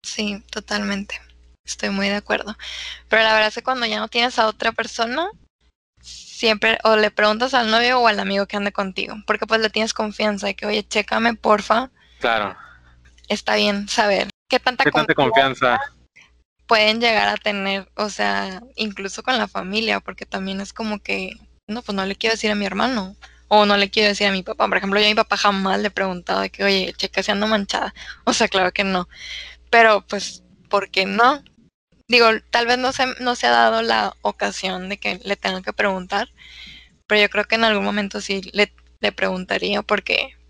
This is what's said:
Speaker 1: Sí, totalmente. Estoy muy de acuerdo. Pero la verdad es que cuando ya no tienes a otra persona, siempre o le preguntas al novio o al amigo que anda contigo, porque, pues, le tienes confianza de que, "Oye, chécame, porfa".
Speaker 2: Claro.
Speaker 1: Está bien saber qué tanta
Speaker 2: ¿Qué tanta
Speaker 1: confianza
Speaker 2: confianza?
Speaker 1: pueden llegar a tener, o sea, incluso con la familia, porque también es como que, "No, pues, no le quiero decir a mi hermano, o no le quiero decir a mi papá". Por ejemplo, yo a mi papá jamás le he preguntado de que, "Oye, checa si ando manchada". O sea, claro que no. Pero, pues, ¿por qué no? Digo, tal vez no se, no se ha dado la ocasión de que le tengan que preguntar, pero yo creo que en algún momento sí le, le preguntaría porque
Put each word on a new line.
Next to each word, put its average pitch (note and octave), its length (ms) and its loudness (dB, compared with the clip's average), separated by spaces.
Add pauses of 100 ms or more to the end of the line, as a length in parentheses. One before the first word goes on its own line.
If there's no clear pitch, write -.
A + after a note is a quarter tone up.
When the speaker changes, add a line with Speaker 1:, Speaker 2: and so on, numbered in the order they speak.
Speaker 1:
Sí, G#3 480 -6
totalmente. G#3 680 -6 (460)
Estoy - 260 -6
muy G3 180 0
de G3+ 60 0
acuerdo. G#3 400 -4 (540)
Pero A3 140 4
la A3 100 4
verdad G#3+ 160 4
es - 60 -8
que A#3 80 -10
cuando B3+ 220 -2
ya G#3+ 140 -4
no A3 100 -6
tienes B3 300 0
a A3 80 4
otra A3+ 260 -2
persona, A#3+ 560 -4 (720)
siempre - 840 -2
o A3 140 6
le G#3 140 4
preguntas A3 420 0
al A#3 180 2
novio A#3+ 300 4
o A#3 60 4
al G#3 120 2
amigo G3 280 -2
que G#3 100 -6
anda G3+ 140 -2
contigo, G3 440 -6 (120)
porque, G#3+ 200 -2
pues, A3 140 0
le G#3+ 80 0
tienes A3 240 -2
confianza G#3 540 -4
de G3 80 -4
que, - 100 -12
"Oye, G#3 220 -2
chécame, A3 480 0
porfa". A3 560 0 (280)
Speaker 2:
Claro. G#2+ 360 0 (760)
Speaker 1:
Está G#3+ 260 -2
bien G#3 320 0
saber G3+ 420 2 (200)
qué B3+ 100 2
tanta B3+ 260 0
Speaker 2:
¿Qué - 60 4
tanta D#3 220 2
Speaker 1:
confianza C3+ 400 4 (140)
Speaker 2:
confianza? A#2 120 2 (880)
Speaker 1:
pueden A3 340 2
llegar G#3+ 260 2
a G#3 100 0
tener, G3 580 -4
o G#3 140 -4
sea, G3 520 -4 (140)
incluso G3 480 -8
con B3+ 140 0
la G#3+ 120 -2
familia, G3+ 500 -4
porque - 260 -12
también G3 360 -6
es G3 120 -12
como G#3+ 260 -8
que, F#3+ 320 -8 (360)
"No, A3+ 140 -8
pues, G3+ 140 -8
no F#3+ 100 -2
le G3 100 -6
quiero A3+ 200 -2
decir G#3+ 160 -4
a G#3 40 -2
mi G3+ 100 -2
hermano, G3+ 500 -4 (340)
o G#3 160 6
no G3+ 120 4
le G3+ 140 0
quiero G#3 180 2
decir G3+ 180 0
a G3 40 2
mi F#3+ 120 -2
papá". G3+ 260 -2
Por F#3 80 0
ejemplo, G3 220 0
yo G#3 60 4
a G#3 40 4
mi G#3+ 60 2
papá G#3+ 220 0
jamás G3 440 2
le G#3 80 -2
he - 20 -4
preguntado F#3 500 -2
de F#3+ 80 -4
que, - 140 -6
"Oye, F#3+ 340 0
checa F#3+ 260 -4
si G#3+ 80 -2
ando G3+ 160 0
manchada". G3+ 460 -2 (320)
O A#3+ 80 2
sea, A3 140 2
claro F#3 240 2
que G3+ 140 -2
no. F#3 220 -2 (640)
Pero, A3+ 380 6
pues, - 360 -8 (260)
¿por G3 220 0
qué F#3+ 140 0
no? A#3 380 2 (640)
Digo, A#3 200 6 (240)
tal A#3 160 2
vez B3 120 2
no B3+ 140 0
se, C4 120 0 (160)
no B3 140 0
se B3 120 -2
ha A#3+ 40 4
dado A3+ 320 4
la A3 380 0
ocasión F#3+ 680 -4
de G3+ 100 -6
que G3 260 -6
le G3 120 -2
tengan F#3+ 260 -4
que G#3 100 -6
preguntar, G3 560 -2 (800)
pero G#3 140 4
yo G#3 80 4
creo G3+ 160 -2
que A3+ 100 0
en A3+ 100 2
algún G3+ 200 2
momento G#3 360 -4
sí G3 200 -6 (120)
le, G3+ 200 0 (280)
le G#3 120 2
preguntaría F#3+ 720 -4
porque - 520 -2 (140)